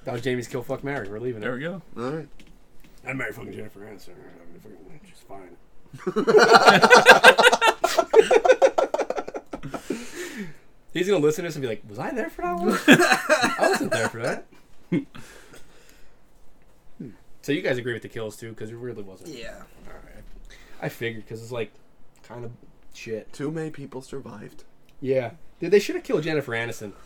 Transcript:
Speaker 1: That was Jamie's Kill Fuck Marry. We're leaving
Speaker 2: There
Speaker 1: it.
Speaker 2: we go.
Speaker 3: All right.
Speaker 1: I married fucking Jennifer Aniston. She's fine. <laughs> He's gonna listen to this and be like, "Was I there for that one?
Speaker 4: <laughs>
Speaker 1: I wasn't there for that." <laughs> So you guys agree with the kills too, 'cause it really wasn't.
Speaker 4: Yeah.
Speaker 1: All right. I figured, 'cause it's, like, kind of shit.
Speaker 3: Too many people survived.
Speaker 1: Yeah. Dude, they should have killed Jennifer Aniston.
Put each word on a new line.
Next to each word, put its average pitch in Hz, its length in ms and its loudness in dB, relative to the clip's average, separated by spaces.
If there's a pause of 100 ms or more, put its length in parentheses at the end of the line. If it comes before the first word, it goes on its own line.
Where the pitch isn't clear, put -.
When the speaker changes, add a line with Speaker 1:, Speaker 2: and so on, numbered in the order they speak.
Speaker 1:
That 123 100 -8
was 120 80 -6
Jamie's 123 260 -2
Kill 127 140 -6
Fuck 131 220 -8
Marry. 135 260 -6
We're 107 100 -8
leaving 120 220 -6
Speaker 2:
There 117 120 -4
Speaker 1:
it. 120 40 -6
Speaker 2:
we 131 60 -8
go. 175 180 -8 (160)
Speaker 3:
All 123 140 -6
right. 156 160 -8 (800)
Speaker 1:
I 131 60 -8
married 127 200 -8
fucking 113 200 -14
Jennifer 104 260 -12
Aniston. 104 340 -16 (880)
She's - 240 -20
fine. 95 300 -16 (480)
<laughs> 453 1500 8 (3500)
He's 180 160 -2
gonna 185 120 4
listen 151 220 2
to 170 60 -6
this 151 60 -8
and 147 60 -6
be 127 60 -4
like, 110 220 -6
"Was 104 100 -12
I 190 120 -6
there 320 180 -6
for - 140 -12
that 349 140 -2
one? - 260 0
Speaker 4:
<laughs> - 40 2
Speaker 1:
I - 840 4
wasn't 320 220 0
there - 180 -2
for 113 120 -10
that." 147 240 -6 (460)
<laughs> 165 140 -2 (2250)
So - 100 -6
you 151 100 0
guys 139 160 0
agree 120 160 -6
with 110 80 -8
the 101 80 -16
kills 110 280 -10
too, 117 180 -12
'cause 113 160 -12
it 117 40 -16
really 117 280 -12
wasn't. 95 340 -16
Speaker 4:
Yeah. 107 240 -14 (240)
Speaker 1:
All - 80 -14
right. - 300 -18 (580)
I 156 80 -6
figured, 113 380 -10
'cause 113 160 -14
it's, 113 80 -14
like, 113 200 -6 (520)
kind 120 200 -16
of 117 60 -12 (420)
shit. - 420 -10
Speaker 3:
Too 143 180 -6
many 160 180 -8
people 139 320 -12
survived. - 640 -14 (360)
Speaker 1:
Yeah. 131 340 0 (260)
Dude, 165 100 -4
they 202 80 6
should 202 160 2
have 359 100 -6
killed 185 200 -2
Jennifer 151 300 -2
Aniston. 110 400 -6 (120)